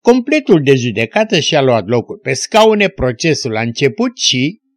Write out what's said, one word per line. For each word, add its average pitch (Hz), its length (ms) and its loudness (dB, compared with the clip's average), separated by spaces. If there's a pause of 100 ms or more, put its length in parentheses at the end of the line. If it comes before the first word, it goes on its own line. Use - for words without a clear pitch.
Completul 247 600 2
de 135 120 4
judecată 123 640 -2
și-a 143 220 0
luat 117 240 2
locul 110 320 -4
pe 131 140 -6
scaune, 214 560 2
procesul 127 680 -4
a 110 40 -2
început 135 580 -2
și, 139 420 -2 (160)